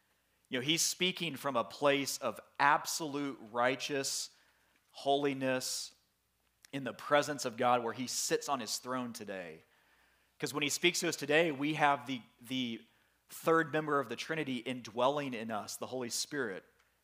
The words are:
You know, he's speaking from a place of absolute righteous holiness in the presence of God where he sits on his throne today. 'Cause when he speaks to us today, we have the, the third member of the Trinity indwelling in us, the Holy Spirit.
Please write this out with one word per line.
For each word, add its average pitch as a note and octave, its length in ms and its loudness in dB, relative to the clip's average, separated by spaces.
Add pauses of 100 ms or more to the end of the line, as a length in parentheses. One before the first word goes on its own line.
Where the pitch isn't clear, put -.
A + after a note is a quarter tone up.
(500)
You C3 80 -2
know, B2 80 -2
he's D#3 160 2
speaking F3+ 540 0
from C3+ 200 -2
a A2+ 80 4
place C#3 540 2
of A2+ 220 -4 (200)
absolute C#3+ 800 2 (140)
righteous C3+ 800 0 (580)
holiness C3+ 1000 0 (840)
in C#3 100 -6
the A2+ 100 -4
presence C#3+ 520 2
of A2+ 100 -2
God B2 280 4
where A2+ 100 -4
he B2 140 -6
sits - 420 -2
on C3+ 100 0
his A2 180 -4
throne B2 360 -6
today. F#2 500 -10 (760)
'Cause C#3+ 160 -4
when D3 80 0
he C#3+ 60 0
speaks F3 320 2
to F3+ 60 0
us D3+ 80 0
today, D#3 360 2
we C#3+ 240 -2
have C#3+ 320 2
the, B2+ 140 -6 (200)
the A#2+ 400 -4 (500)
third D#3+ 420 2
member D3+ 260 2
of B2 80 -2
the A#2 80 -6
Trinity C3+ 420 -4
indwelling B2+ 760 0
in A2+ 160 -6
us, G#2+ 280 -6
the A2 100 -8
Holy B2 220 -4
Spirit. G#2+ 540 -4 (400)